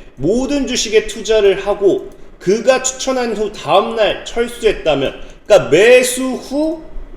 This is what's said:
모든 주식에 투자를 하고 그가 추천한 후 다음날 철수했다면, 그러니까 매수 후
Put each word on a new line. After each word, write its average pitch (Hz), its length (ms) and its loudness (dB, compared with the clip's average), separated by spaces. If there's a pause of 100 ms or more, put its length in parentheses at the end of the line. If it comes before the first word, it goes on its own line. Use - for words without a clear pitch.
(160)
모든 240 500 -2
주식에 220 400 0
투자를 208 600 0
하고 196 440 0 (300)
그가 233 420 2
추천한 240 540 -4
후 208 160 -4
다음날 208 720 0
철수했다면, 180 960 -2 (260)
그러니까 165 240 4
매수 247 540 6
후 302 580 -4 (340)